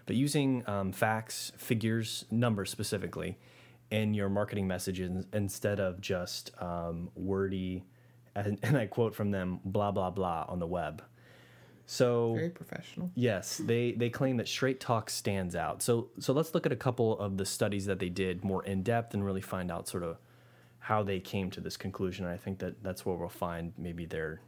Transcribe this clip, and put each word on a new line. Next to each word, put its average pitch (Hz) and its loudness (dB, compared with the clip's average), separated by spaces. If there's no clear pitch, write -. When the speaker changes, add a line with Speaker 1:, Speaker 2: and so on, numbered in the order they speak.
Speaker 1:
but 104 0
using, 135 4
um, 98 0
facts, - 0
figures, 113 0
numbers 110 2
specifically, 92 -4
in 107 2
your 101 2
marketing 101 0
messages 92 -2
instead 104 0
of 92 0
just, 90 -4
um, 85 -4
wordy, 92 0
and, 104 0
and 147 4
I 113 2
quote 110 2
from 101 0
them, 92 0
"blah, 101 2
blah, 92 2
blah" 90 0
on 90 -4
the 85 0
web. 82 -4
So 120 4
Speaker 2:
Very 160 0
professional. - -8
Speaker 1:
yes, 113 2
they, 117 2
they 120 2
claim 131 0
that 107 -2
straight 131 0
talk 113 0
stands 95 0
out. 78 -2
So, 117 4
so 131 2
let's 160 2
look 170 2
at 143 4
a 120 2
couple 113 4
of 98 0
the 95 2
studies 101 0
that 98 0
they 92 -2
did 90 0
more 95 0
in 95 0
depth 117 2
and 101 2
really 95 0
find 90 -4
out 87 -4
sort 90 -4
of 82 -4
how 107 2
they 98 0
came 95 -2
to 90 -8
this 85 -6
conclusion. 95 -4
And 87 -2
I 87 -6
think 95 -6
that - -6
that's 95 -6
where 95 0
we'll 87 -4
find 85 -4
maybe 85 -6
their 80 -4